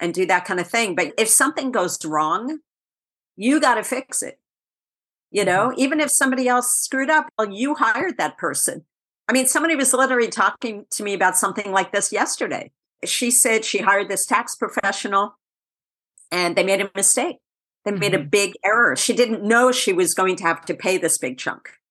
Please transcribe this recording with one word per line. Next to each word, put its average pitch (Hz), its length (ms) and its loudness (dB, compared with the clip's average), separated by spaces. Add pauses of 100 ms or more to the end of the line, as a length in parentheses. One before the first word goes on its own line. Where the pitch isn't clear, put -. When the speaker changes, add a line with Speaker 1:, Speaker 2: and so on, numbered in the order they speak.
Speaker 1:
and 170 120 -2
do 185 120 0
that 180 200 2
kind 180 140 -2
of 175 80 -2
thing, 226 280 0
but - 240 -2
if 220 80 2
something 269 440 4
goes 180 320 -2
wrong, 165 560 -2 (760)
you 262 240 2
gotta 240 240 2
fix - 400 -6
it. - 160 -12 (920)
You 196 160 0
know, 190 240 2
Speaker 2:
Mm-hmm. - 120 -6
Speaker 1:
even 277 180 0
if 294 100 0
somebody 262 380 2
else 247 280 2
screwed 269 360 -2
up, 311 160 2 (100)
well, 208 140 -2
you 254 240 -2
hired 269 420 -2
that 156 220 -4
person. 139 460 -4 (440)
I 226 40 0
mean, 262 120 2
somebody 320 300 2
was 269 180 2
literally 254 360 2
talking 208 600 -2
to - 120 -6
me 202 100 -4
about 185 240 2
something 196 340 -2
like 185 200 0
this 202 200 -2
yesterday. 202 600 -4 (340)
She 240 240 -2
said 226 360 2
she 202 140 -2
hired 196 300 2
this 190 160 -4
tax 233 300 -2
professional 202 800 -2 (920)
and 175 240 0
they 185 80 2
made 190 180 2
a 202 140 -4
mistake. 254 420 0 (480)
They 208 60 -4
made 202 240 0
a - 20 4
Speaker 2:
Mm-hmm. 147 120 -4
Speaker 1:
big 202 240 2 (120)
error. 208 300 2
She - 180 0
didn't 220 300 2
know 240 280 4
she 247 220 0
was 175 220 2
going 185 220 0
to 185 60 -10
have 165 220 -2
to 175 80 -4
pay 185 240 -2
this 170 220 0
big 127 180 -6
chunk. - 320 -8 (220)